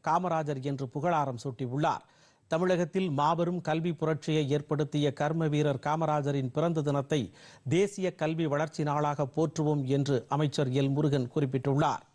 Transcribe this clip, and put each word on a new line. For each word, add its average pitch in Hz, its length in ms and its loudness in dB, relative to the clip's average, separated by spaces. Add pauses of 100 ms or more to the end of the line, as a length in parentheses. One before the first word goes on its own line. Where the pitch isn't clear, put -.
காமராஜர் 160 580 0
என்று 139 260 -4
புகழாரம் 143 560 -2
சூட்டியுள்ளார். 135 560 -2 (460)
தமிழகத்தில் 180 640 0
மாபெரும் 165 500 0
கல்வி 160 340 -2
புரட்சியை 156 560 0
ஏற்படுத்திய 147 640 0
கர்ம 160 340 -2
வீரர் 147 400 0
காமராஜரின் 147 640 0
பிறந்த 160 320 0
தினத்தை 139 500 0 (360)
தேசிய 185 460 0
கல்வி 160 320 -2
வளர்ச்சி 151 360 0
நாளாக 147 540 0
போற்றுவோம் 151 480 0
என்று 135 440 2
அமைச்சர் 143 400 0
எல் 139 220 2
முருகன் 139 440 2
குறிப்பிட்டுள்ளார். 139 680 0 (140)